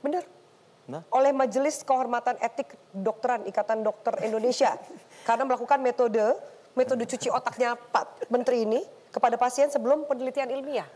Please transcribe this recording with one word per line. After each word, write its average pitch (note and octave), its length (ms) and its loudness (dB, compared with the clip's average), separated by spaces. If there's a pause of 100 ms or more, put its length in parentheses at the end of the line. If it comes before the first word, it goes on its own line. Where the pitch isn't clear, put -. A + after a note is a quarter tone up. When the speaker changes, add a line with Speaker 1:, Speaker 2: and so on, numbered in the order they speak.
Speaker 1:
bener? E4+ 240 -4 (600)
Speaker 2:
Nah? D3+ 240 -12
Speaker 1:
Oleh C4+ 240 4
Majelis C4+ 480 0
Kehormatan B3 560 0
Etik A#3 320 -6
Kedokteran - 720 -4
Ikatan G#3+ 400 -2
Dokter A3 400 -2
Indonesia A3 480 2 (280)
Speaker 2:
<laughs> - 280 -12
Speaker 1:
karena A#3 160 2
melakukan B3+ 360 2
metode, A#3+ 440 2 (480)
metode B3+ 320 0
cuci A#3+ 240 -6
otaknya A#3+ 480 -2
Pak - 560 -4
Menteri B3 320 2
ini A3 160 0 (280)
kepada A#3+ 320 2
pasien C#4 320 2
sebelum C#4+ 320 2
penelitian C4 480 -4
ilmiah. C4+ 440 -6